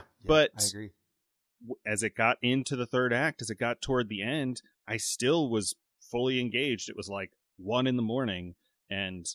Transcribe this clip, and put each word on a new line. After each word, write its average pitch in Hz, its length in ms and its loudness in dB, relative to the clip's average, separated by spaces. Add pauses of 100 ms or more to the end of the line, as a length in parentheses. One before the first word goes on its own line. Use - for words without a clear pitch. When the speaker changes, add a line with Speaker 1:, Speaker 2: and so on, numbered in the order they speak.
(220)
Speaker 1:
yeah, - 40 -18
Speaker 2:
but 156 320 6
Speaker 1:
I - 80 2
agree. 104 240 -6 (720)
Speaker 2:
w-, 120 240 -10
as 107 160 -2
it 110 140 -2
got 117 260 4
into 127 320 2
the 123 120 -2
third 127 260 2
act, 143 300 0
as 107 80 -8
it 104 100 -8
got 120 200 -2
toward 123 280 0
the 101 140 -6
end, 127 380 -4 (280)
I 110 80 -4
still 139 520 2
was 107 280 0 (340)
fully 127 280 2
engaged. 123 520 0
It - 60 -10
was, 95 120 -8
like, 98 240 -6 (240)
one 113 320 0
in 127 80 2
the 123 60 0
morning, 107 520 -2 (360)
and 92 440 -6